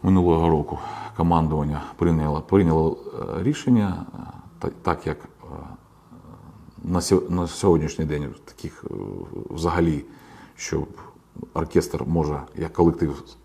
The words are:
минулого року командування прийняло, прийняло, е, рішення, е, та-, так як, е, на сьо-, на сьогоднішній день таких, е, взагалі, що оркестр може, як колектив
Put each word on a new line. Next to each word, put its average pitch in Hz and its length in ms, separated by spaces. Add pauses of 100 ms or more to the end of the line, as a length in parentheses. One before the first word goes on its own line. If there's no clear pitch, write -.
минулого 87 460
року 76 300 (380)
командування 78 640 (140)
прийняло, 78 520
прийняло, 80 480 (420)
е, 87 40
рішення, 113 720
е, - 40 (400)
та-, - 120 (120)
так 85 240
як, 76 120 (240)
е, - 40 (1400)
на 87 160
сьо-, - 300
на 87 160
сьогоднішній 80 580
день 73 220 (180)
таких, - 460
е, - 40 (560)
взагалі, 82 540 (520)
що - 300 (680)
оркестр 80 520
може, 76 340 (160)
як 82 160
колектив 82 500 (220)